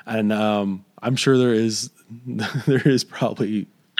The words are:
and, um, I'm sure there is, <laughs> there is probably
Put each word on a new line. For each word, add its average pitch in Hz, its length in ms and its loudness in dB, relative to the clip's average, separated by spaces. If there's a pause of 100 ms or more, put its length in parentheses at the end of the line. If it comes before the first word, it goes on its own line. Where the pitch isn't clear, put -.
and, 110 260 0
um, 104 540 -2 (180)
I'm 123 140 0
sure 135 200 4
there 123 160 4
is, 110 360 -2 (180)
<laughs> 120 180 -20
there 123 640 0
is 127 160 4
probably 107 640 -4 (320)